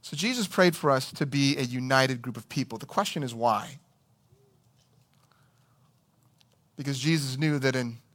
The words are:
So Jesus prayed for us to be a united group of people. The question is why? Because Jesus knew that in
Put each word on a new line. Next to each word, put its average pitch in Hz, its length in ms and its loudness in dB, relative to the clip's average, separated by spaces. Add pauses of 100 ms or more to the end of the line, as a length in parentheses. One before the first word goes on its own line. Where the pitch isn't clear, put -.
So - 140 -10
Jesus 226 300 -2
prayed 180 300 4
for 143 160 2
us 131 180 0
to - 160 -2
be 139 300 2
a 139 60 -2
united 127 600 2
group 123 140 -8
of 110 120 -16
people. 120 300 -6
The 151 80 -12
question 175 380 -2
is 117 100 -8
why? 113 460 0 (3000)
Because 139 240 -4
Jesus 139 360 0
knew 147 220 0
that 131 160 2
in 120 240 -4 (160)